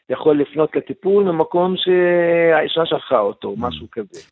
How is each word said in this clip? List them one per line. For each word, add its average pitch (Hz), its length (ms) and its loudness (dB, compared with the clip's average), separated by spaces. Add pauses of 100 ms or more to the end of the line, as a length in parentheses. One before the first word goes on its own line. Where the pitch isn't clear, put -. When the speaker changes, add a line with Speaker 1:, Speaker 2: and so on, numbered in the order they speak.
Speaker 1:
יכול 147 320 2
לפנות 151 340 -2
לטיפול 190 480 0
ממקום 175 540 0
שהאישה 170 1080 2
שלחה 139 340 -2
אותו, 101 380 -4
Speaker 2:
Mm. 113 40 -10
Speaker 1:
משהו 120 300 -8
כזה. - 300 -14 (100)